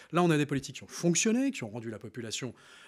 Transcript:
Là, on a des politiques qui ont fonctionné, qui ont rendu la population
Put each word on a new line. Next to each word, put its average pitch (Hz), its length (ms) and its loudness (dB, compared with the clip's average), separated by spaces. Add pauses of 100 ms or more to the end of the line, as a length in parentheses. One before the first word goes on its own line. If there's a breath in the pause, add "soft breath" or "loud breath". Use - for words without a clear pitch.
(120)
Là, 170 100 4
on 170 80 6
a 151 80 6
des 147 80 4
politiques 135 300 -4
qui - 80 -14
ont - 40 -18
fonctionné, 226 600 2
qui - 140 -6
ont 104 60 -8
rendu 117 200 -8
la 107 80 -8
population 113 560 -8 (340 loud breath)